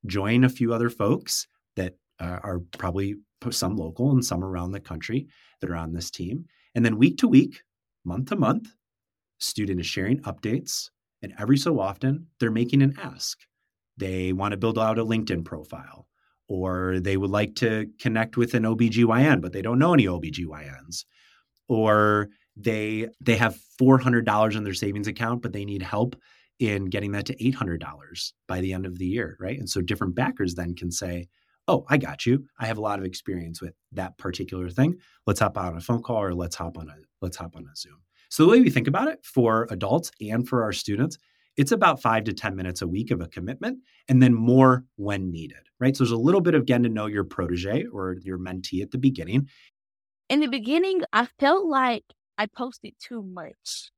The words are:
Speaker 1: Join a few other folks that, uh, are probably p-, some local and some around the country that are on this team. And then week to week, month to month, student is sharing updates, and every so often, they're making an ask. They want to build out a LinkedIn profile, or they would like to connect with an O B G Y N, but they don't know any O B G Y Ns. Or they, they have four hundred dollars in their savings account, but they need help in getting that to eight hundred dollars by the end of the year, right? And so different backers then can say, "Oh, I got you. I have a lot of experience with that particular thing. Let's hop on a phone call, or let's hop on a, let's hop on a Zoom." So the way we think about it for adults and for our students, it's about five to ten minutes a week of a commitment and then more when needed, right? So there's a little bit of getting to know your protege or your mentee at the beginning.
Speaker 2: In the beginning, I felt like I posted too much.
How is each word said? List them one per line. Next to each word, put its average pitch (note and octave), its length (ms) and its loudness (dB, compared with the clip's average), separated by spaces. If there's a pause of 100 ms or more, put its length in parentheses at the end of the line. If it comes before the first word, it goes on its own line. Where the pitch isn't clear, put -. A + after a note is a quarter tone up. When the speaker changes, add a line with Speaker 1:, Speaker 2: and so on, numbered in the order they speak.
Speaker 1:
Join G#2 360 2
a B2+ 60 6
few A#2 240 -2
other A#2 160 0
folks A#2 580 -2 (280)
that, F#2 200 -6 (240)
uh, F2+ 220 -8
are F#2 180 -6 (180)
probably G2 380 -4 (240)
p-, A#2 120 -6
some F#2+ 260 -2
local G2+ 340 0
and B2+ 140 4
some F2+ 180 -2
around F2+ 280 -6
the G2 80 -8
country A2 480 -8 (320)
that F2+ 100 -6
are E2+ 60 -4
on E2 180 -6
this E2+ 160 -8
team. A2 360 -8 (280)
And A#2 100 2
then A2 140 2
week B2 220 6
to B3 80 4
week, - 340 6 (420)
month G2 260 -6
to G#3 60 -2
month, E3+ 340 0 (680)
student F#2+ 420 -4
is E2+ 60 -4
sharing G#2 380 -2
updates, - 680 -6 (320)
and F#2+ 160 -14
every A2 180 4
so C#3 240 0
often, C3 460 -2 (140)
they're A#2 100 0
making A#2+ 320 2
an C#3 180 4
ask. - 380 -10 (580)
They F#2 380 -4
want G2 200 -2
to G2 40 -6
build A2+ 220 0
out A2 180 2
a A2+ 80 0
LinkedIn G#2+ 400 -2
profile, - 640 -16 (400)
or F#2 520 -2
they F#2+ 160 0
would F#2+ 140 0
like G#2+ 280 0
to A2 300 -2 (120)
connect A2+ 380 -2
with A#2 180 0
an A2+ 100 2
O A2 80 2
B A#2 160 2
G A2+ 140 4
Y A2+ 180 6
N, C#3+ 180 6
but F2 140 -6
they G2 80 -6
don't A#2 160 0
know E3+ 160 4
any A#2 140 6
O F2+ 120 -2
B - 120 -8
G F2 160 -6
Y D2+ 200 -14 (200)
Ns. - 180 -12 (640)
Or G#2+ 640 4 (280)
they, G#2+ 500 -2 (120)
they B2 160 2
have A2 200 2 (220)
four C3 220 8
hundred B2 260 2
dollars G#2+ 300 2
in G#2+ 80 -4
their G2 100 -4
savings G2+ 340 -4
account, A#2 360 -4
but G#2+ 100 -8
they G2+ 100 -6
need G2+ 200 -8
help A2+ 320 -2 (420)
in G2+ 280 0
getting G2+ 260 -4
that G2+ 160 -4
to A#2 160 -8
eight C3+ 120 0
hundred E2+ 260 -4
dollars - 520 -14 (140)
by F#2 140 -4
the F#2+ 120 -4
end F#2 140 -6
of F2+ 100 -10
the F#2 80 -6
year, G2 340 -4
right? G#2+ 200 -8
And F#2 100 -10
so G2 120 -2
different F2+ 340 -4
backers G2+ 400 -2
then F2 200 -6
can F2 160 -8
say, F2 360 -8 (400)
"Oh, - 200 0
I D#3 100 4
got D3 280 -4
you. C#3 220 2 (120)
I A#2 60 -6
have A2 140 -4
a - 20 -6
lot G#2 160 -2
of F#2+ 80 -6
experience F2 560 -8
with E2+ 140 -12 (160)
that F#2 260 -8
particular F2+ 540 -8
thing. D3+ 240 2 (320)
Let's G2+ 120 2
hop G#2 160 4
on F2+ 220 -6
a E2+ 40 -10
phone A#2 200 -2
call, A#2 160 -4
or G2 160 0
let's F2 220 -4
hop E2+ 240 -10
on E2 100 -14
a, - 60 -20 (260)
let's F#2 160 -8
hop E2+ 180 -14
on E2 160 -18
a - 40 -20
Zoom." - 260 -16 (300)
So D#3 140 4
the F#3+ 60 8
way B3 100 10
we A3 80 8
think - 180 2
about G#3 220 0
it D#4+ 160 -8
for A2+ 440 2
adults G#2 400 -2 (120)
and A2+ 260 -4
for A#2+ 160 0
our G#2+ 80 -2
students, G#2+ 460 -2 (400)
it's C#3+ 160 2
about F#3 280 2
five A2+ 220 2
to G#2 100 -4
ten - 220 -6
minutes F2+ 260 -6
a F#2 60 -4
week G2+ 240 -4
of F2 80 0
a E2+ 80 -8
commitment C3+ 520 -8 (280)
and B2+ 160 8
then B2 100 8
more B2+ 520 6 (100)
when G2 360 -4
needed, E2 360 -12 (140)
right? C3+ 140 2
So C3 100 4
there's A#2 60 0
a A#2 60 0
little E3 220 4
bit E3+ 160 2
of B2+ 100 2
getting A#2+ 180 2
to A#2 60 2
know G#2+ 180 -4
your G2+ 180 -2
protege F2+ 640 -4
or F#2 340 -6
your F#2 180 -8
mentee F#2 420 -6
at G2+ 100 -8
the - 60 -6
beginning. C3 520 0 (800)
Speaker 2:
In C#4 100 2
the D4+ 80 2
beginning, D#4 540 0 (100)
I A#3+ 160 0 (120)
felt E4+ 280 2
like B3+ 380 0 (320)
I G#3+ 80 -2
posted B3 540 -12
too A#3 220 -12
much. - 760 -14